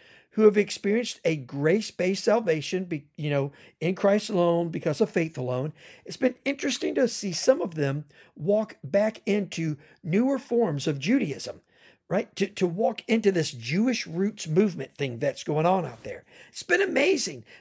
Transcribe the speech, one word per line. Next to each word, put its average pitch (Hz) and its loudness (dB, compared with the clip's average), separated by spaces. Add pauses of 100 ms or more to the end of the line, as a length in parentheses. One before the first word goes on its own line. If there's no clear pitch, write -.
(320)
who 214 2
have 208 8
experienced 214 -2
a 165 2
grace-based 175 0
salvation, 185 0
be-, 160 -6 (100)
you 147 -4
know, 143 0 (300)
in 180 0
Christ 208 2
alone, 170 2
because 160 -2
of 220 2
faith 160 -2
alone. 127 -4 (320)
It's - -12
been 254 0 (100)
interesting 285 -4
to 269 2
see 190 -6
some 269 2
of 175 -6
them 143 -2 (300)
walk 202 -2
back 202 0
into 165 -2 (240)
newer 240 0
forms 202 0
of 143 -2
Judaism, 156 -2 (480)
right? 196 -2
To, 196 0
to - -2
walk 214 -2
into 220 2
this 175 0
Jewish 160 -2
roots 180 -4
movement 160 0
thing 127 -6
that's 135 -2
going 151 0
on 180 2
out - -14
there. 98 -14 (240)
It's - -10
been 359 2
amazing 277 0 (160)